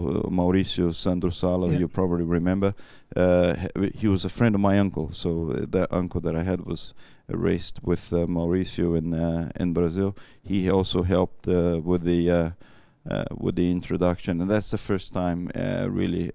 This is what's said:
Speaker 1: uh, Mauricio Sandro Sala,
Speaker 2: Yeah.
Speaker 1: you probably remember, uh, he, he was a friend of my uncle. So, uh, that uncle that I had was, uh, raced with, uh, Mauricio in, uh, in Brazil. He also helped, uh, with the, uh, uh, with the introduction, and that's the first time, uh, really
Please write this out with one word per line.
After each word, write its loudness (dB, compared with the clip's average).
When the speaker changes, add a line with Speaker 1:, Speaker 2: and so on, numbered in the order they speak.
Speaker 1:
uh, -2
Mauricio 2
Sandro 0
Sala, 0
Speaker 2:
Yeah. 2
Speaker 1:
you 2
probably 0
remember, 2
uh, 4
he, 0
he -2
was 2
a -2
friend 2
of 2
my 4
uncle. 0
So, -2
uh, -2
that 0
uncle -2
that -2
I 0
had -2
was, -8
uh, -2
raced -2
with, -2
uh, 2
Mauricio 0
in, 0
uh, -2
in 0
Brazil. 0
He 0
also 2
helped, 0
uh, 2
with 0
the, 2
uh, 2
uh, -2
with -2
the 2
introduction, 0
and 0
that's 0
the -2
first -4
time, -2
uh, -2
really -2